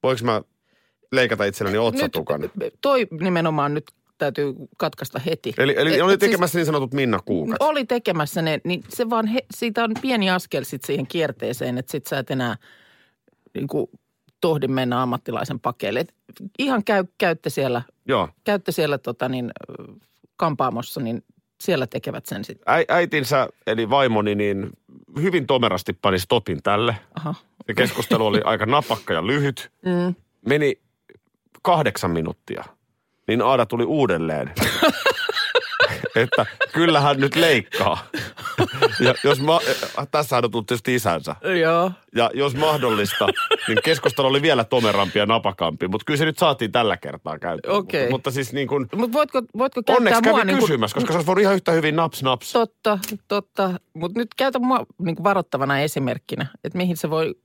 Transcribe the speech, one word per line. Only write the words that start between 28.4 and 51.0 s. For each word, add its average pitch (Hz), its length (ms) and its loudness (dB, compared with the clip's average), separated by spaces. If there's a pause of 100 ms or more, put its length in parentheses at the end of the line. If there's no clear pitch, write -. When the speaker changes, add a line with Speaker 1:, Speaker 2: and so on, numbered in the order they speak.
Speaker 1:
aika 107 220 2
napakka 120 480 0
ja 82 140 0
lyhyt. 139 440 -2 (140)
Speaker 2:
Mm. 180 300 0 (300)
Speaker 1:
Meni 143 340 2 (840)
kahdeksan 139 500 2
minuuttia, - 520 -4 (640)
niin 113 140 2
Aada 123 240 4
tuli 120 180 -2
uudelleen. 82 680 0
<laughs> - 1600 0
Että 117 300 2 (280)
kyllähän 147 460 4
nyt 135 160 2
leikkaa. 123 680 2
<laughs> - 40 -20 (920)
Ja 123 140 4 (100)
jos 139 180 4
ma-, 156 180 4 (520)
tässähän 135 340 0
on 110 60 -2
tullut 113 160 -4
tietysti 123 280 0
isänsä. 87 400 -2 (260)
Speaker 2:
Joo. 170 300 2 (240)
Speaker 1:
Ja 117 180 2
jos 135 220 -2
mahdollista, 123 720 0 (400)
niin 110 160 2
keskustelu 135 440 0
oli 139 140 2
vielä 147 220 4
tomerampi 104 560 2
ja 104 60 2
napakampi. 95 640 -2
Mut 92 160 -4
kyllä 147 140 0
se 151 80 2
nyt 156 120 -2
saatiin 131 340 2
tällä 107 260 2
kertaa 78 420 -12
käyttöön. 87 360 -4
Speaker 2:
Okei. 185 260 -2
Speaker 1:
Mutta, 123 100 0
mutta - 200 -2
siis 123 220 -6
niin 135 140 -4
kun 131 280 -2
Speaker 2:
Mut 226 180 -2
voitko, 285 280 0 (160)
voitko 247 260 -2
käyttää - 140 4
Speaker 1:
onneksi 240 320 4
Speaker 2:
mua 233 100 6
Speaker 1:
kävi 220 60 2
Speaker 2:
niin - 140 2
kun 226 80 4
Speaker 1:
kysymässä, 113 280 0
koska - 180 0